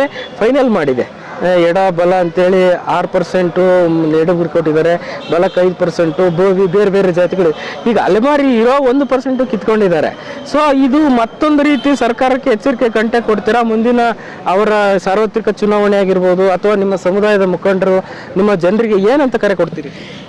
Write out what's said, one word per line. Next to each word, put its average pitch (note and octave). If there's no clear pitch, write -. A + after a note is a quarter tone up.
ಫೈನಲ್ B3+
ಮಾಡಿದೆ. C#3+
ಆ, -
ಎಡ E3+
ಬಲ F3
ಅಂತೇಳಿ F3+
ಆರು E3+
ಪರ್ಸೆಂಟು F3+
ಎಡಬ್ರು E3+
ಕೊಟ್ಟಿದ್ದಾರೆ, D#3+
ಬಲಕ್ಕೆ F3+
ಐದು F3+
ಪರ್ಸೆಂಟು, F3
ಬೋವಿ F#3
ಬೇರೆ G3
ಬೇರೆ F#3+
ಜಾತಿಗಳು. F3
ಈಗ G3+
ಅಲೆಮಾರಿ B3
ಇರೋ C4
ಒಂದು C#4
ಪರ್ಸೆಂಟು C4
ಕಿತ್ಕೊಂಡಿದ್ದಾರೆ. G3
So C#4
ಇದು D4
ಮತ್ತೊಂದು C#4
ರೀತಿ C#4+
ಸರ್ಕಾರಕ್ಕೆ B3+
ಎಚ್ಚರಿಕೆ A#3
ಗಂಟೆ A3+
ಕೊಡ್ತೀರಾ? A3
ಮುಂದಿನ A#3
ಅವರ G3
ಸಾರ್ವತ್ರಿಕ G3
ಚುನಾವಣೆ G#3
ಆಗಿರ್ಬೋದು F#3
ಅಥವಾ G3+
ನಿಮ್ಮ G3
ಸಮುದಾಯದ G3+
ಮುಖಂಡರು F#3
ನಿಮ್ಮ G3+
ಜನರಿಗೆ G#3
ಏನಂತ C4+
ಕರೆ G3+
ಕೊಡ್ತೀರಿ? D#3+